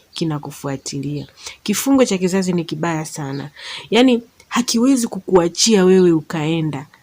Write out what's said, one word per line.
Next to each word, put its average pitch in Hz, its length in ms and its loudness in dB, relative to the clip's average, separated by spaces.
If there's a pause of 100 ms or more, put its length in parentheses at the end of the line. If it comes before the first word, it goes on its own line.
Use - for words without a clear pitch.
(120)
kinakufuatilia. 143 1120 -8 (360)
Kifungo 254 420 2
cha 202 140 -2
kizazi 185 340 0
ni 170 120 0
kibaya 160 400 -4
sana. 139 460 -10 (400)
Yaani, 233 320 4 (260)
hakiwezi 240 600 0
kukuachia 185 760 2
wewe 185 280 6
ukaenda. 156 760 -2 (160)